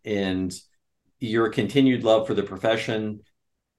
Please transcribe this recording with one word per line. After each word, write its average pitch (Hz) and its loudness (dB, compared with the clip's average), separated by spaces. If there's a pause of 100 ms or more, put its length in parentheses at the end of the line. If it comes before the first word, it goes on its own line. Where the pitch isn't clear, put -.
and 95 -2 (680)
your 113 0
continued 123 2
love 110 4
for 117 -4
the 98 0
profession, 107 -4 (580)